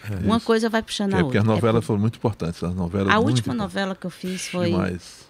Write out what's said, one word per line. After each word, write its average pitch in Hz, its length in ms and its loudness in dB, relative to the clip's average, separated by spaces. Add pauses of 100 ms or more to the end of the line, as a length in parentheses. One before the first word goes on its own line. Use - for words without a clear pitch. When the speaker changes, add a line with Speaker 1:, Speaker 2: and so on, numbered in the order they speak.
Speaker 1:
É, 107 40 -4
é 95 40 -6
Speaker 2:
Uma 202 200 2
Speaker 1:
isso. 226 80 -2
Speaker 2:
coisa 226 240 2
vai 220 140 0
puxando 202 300 -4
Speaker 1:
É, 185 60 2
Speaker 2:
a 175 40 6
Speaker 1:
porque 127 140 0
as 104 60 4
Speaker 2:
outra. 110 100 4
É - 20 4
Speaker 1:
novelas 113 260 4
Speaker 2:
por- - 60 -8
Speaker 1:
foram 104 140 0
muito 110 160 0
importantes, 87 440 -4
as 87 140 -4
novelas 95 320 -2
Speaker 2:
A 95 80 6
Speaker 1:
muito 220 120 2
Speaker 2:
última 262 260 0
Speaker 1:
importantes. 202 220 -4
Speaker 2:
novela 196 200 -4
que - 100 -14
eu 175 60 -6
fiz 185 380 -8
foi, 180 220 0
Speaker 1:
Demais. 92 580 -4